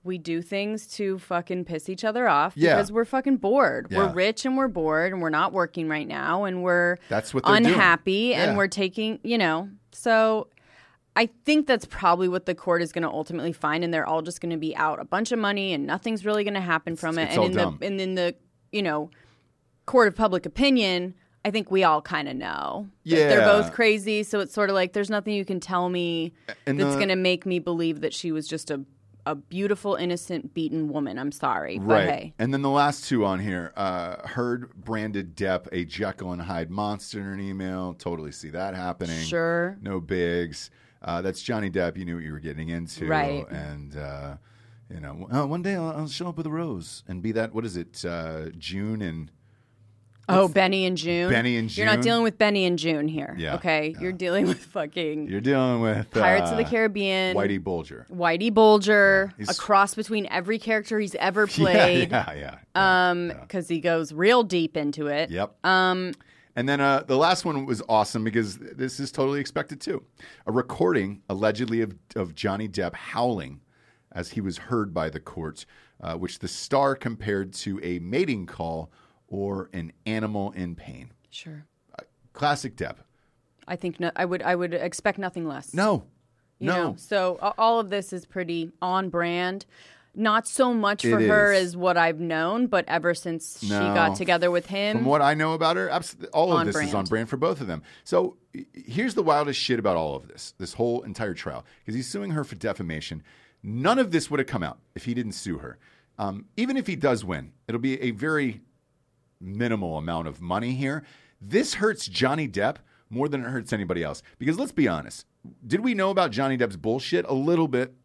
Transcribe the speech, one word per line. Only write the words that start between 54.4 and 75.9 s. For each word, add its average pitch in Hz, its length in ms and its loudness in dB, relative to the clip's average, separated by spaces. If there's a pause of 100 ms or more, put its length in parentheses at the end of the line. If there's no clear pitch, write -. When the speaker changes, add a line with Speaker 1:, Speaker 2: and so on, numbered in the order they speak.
Speaker 1:
with - 100 0
fucking 151 680 -6
Speaker 2:
You're - 120 -2
dealing 127 400 4
with, 110 300 0
Speaker 1:
Pirates 190 400 4
of - 60 0
the 226 80 2
Speaker 2:
uh, - 40 -4
Speaker 1:
Caribbean. 196 680 0
Speaker 2:
Whitey 196 260 0
Bulger. 80 500 -6
Speaker 1:
Whitey 175 400 0
Bulger, 202 800 8
Speaker 2:
Yeah, - 40 -20 (120)
he's 180 100 0
Speaker 1:
a - 40 -8
cross 196 340 4
between 214 320 -4
every 185 320 -2
character 220 400 -2
he's 202 160 -2
ever 190 280 2
Speaker 2:
<laughs> 202 60 4
Yeah, - 60 -6
Speaker 1:
played. 160 560 6
Speaker 2:
yeah, 104 240 0
yeah, 71 220 -10 (180)
yeah, 185 360 6
Speaker 1:
Um, 175 180 -2
Speaker 2:
yeah. - 200 -10
Speaker 1:
'cause 180 200 -4
he 170 100 0
goes 165 340 0
real 214 300 6
deep 170 340 0
into 147 300 -2
it. 147 240 0
Speaker 2:
Yep. 170 340 -4
Speaker 1:
Um, 185 480 2 (440)
Speaker 2:
And 123 120 0
then, 143 120 2
uh, 139 260 4
the 131 120 2
last 175 260 4
one 147 200 -2
was 120 240 -2
awesome 110 360 2
because 107 320 -2
th-, - 200 -10
this 131 220 -2
is 135 140 -8
totally 139 280 0
expected 143 400 -6
too. - 220 -6 (440)
A - 40 -4
recording 123 800 0
allegedly 107 540 0
of, 101 120 -4 (220)
of 90 180 -4
Johnny 101 340 -2
Depp 90 260 -2
howling 95 680 -4 (500)
as 87 200 -8
he 113 100 -4
was 95 180 -4
heard 107 360 -2
by 80 140 -2
the 78 120 -8
court, - 460 -12 (340)